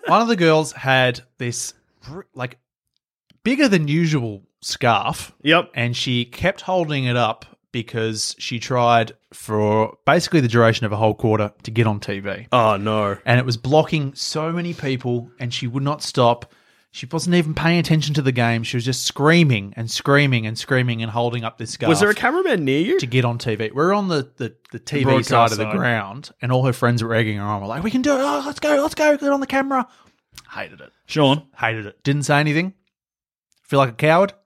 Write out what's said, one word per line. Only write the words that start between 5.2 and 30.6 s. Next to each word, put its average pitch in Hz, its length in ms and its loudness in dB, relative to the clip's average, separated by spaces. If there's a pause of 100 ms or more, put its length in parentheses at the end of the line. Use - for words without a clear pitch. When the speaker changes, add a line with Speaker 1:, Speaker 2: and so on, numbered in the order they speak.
Speaker 2:
Yep. 165 320 2
Speaker 1:
And 120 220 -2
she 120 280 -2
kept 175 360 -4
holding 156 440 -2
it 123 120 0
up 113 280 -2 (280)
because 113 680 -6
she - 200 -8
tried 117 540 2 (200)
for 107 640 0 (100)
basically 165 340 4
the 127 80 2
duration 113 380 4
of 101 60 -4
a 104 40 -4
whole 107 180 2
quarter 107 380 0 (120)
to 120 60 -8
get 113 160 2
on 104 140 0
T 101 200 -8
V. 98 320 -10
Speaker 2:
Oh, 110 240 4
no. 104 480 -2
Speaker 1:
And 120 140 2
it 127 80 0
was 120 100 -2
blocking 139 580 0
so 160 380 -6
many 175 220 -4
people, 123 640 -4
and 120 140 -6
she 123 140 -6
would 123 160 -4
not 143 200 -4
stop. - 500 0 (400)
She - 120 -14
wasn't 165 300 -2
even 160 180 2
paying 165 260 0
attention 151 360 0
to 147 80 0
the 131 100 2
game. 117 300 0
She 117 160 -4
was 117 60 -4
just 127 200 -4
screaming 139 720 2
and 113 140 -8
screaming 139 560 2
and 110 120 -6
screaming 123 440 -2
and 113 80 -6
holding 120 340 -4
up 113 140 -10
this 110 140 -10
scarf - 180 -2
Speaker 2:
Was 156 100 4
there 208 80 4
a 107 60 2
cameraman 277 500 0
near 135 160 0
you? 277 200 0
Speaker 1:
to 147 60 -4
get 123 200 0
on 117 100 -2
T 117 180 -4
V. 110 200 -6
We're 160 180 0
on 202 160 0
the, 147 300 -2
the, 113 160 -8 (180)
the 113 60 -12
T - 220 -6
V 131 40 2
Speaker 3:
Broadcast 131 240 2
Speaker 1:
side 117 240 4
of 107 60 -4
the 107 60 -2
Speaker 3:
side. 107 120 -4
Speaker 1:
ground, 110 540 -4 (100)
and 123 100 -4
all 127 140 2
her 131 80 2
friends 120 320 0
were 113 100 -4
egging 110 220 0
her 101 80 -6
on. 104 160 -4
We're 98 60 -8
like, 120 160 -6
"We 214 80 -2
can 254 100 0
do 285 120 2
it. 262 80 2
Oh, 285 260 -2
let's 285 140 -10
go, 294 200 2
let's 311 140 -2
go, 302 240 4
get 285 120 -2
on 277 100 2
the 269 60 -4
camera." 269 400 -2 (640)
Hated - 300 -14